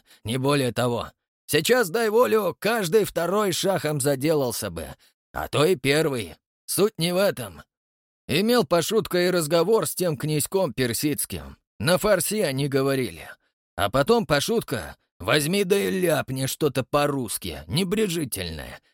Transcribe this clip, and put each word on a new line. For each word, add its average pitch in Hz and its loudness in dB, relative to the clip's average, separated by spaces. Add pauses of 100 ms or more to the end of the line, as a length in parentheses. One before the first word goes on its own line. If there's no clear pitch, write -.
(240)
не 117 -4
более 135 0
того. 120 -2 (340)
Сейчас, 196 2
дай 226 0
волю, 214 2
каждый 202 2
второй 175 0
шахом 151 0
заделался 135 0
бы, 82 -8 (460)
а 73 -6
то 135 2
и 185 4
первый. 135 0 (300)
Суть - 0
не 170 -2
в 180 0
этом. 117 -2 (640)
Имел 214 2
Пашутка 180 2
и - 2
разговор 170 2
с - -4
тем 170 -2
князьком 156 -2
персидским. 117 -4 (220)
На 165 2
фарси 208 0
они 143 0
говорили. 135 -2 (460)
А 98 0
потом 185 2
Пашутка 143 -2 (220)
возьми 151 2
да 196 2
и 196 0
ляпни 147 -2
что-то 135 -2
по-русски, 127 -2
небрежительное. 143 -4 (120)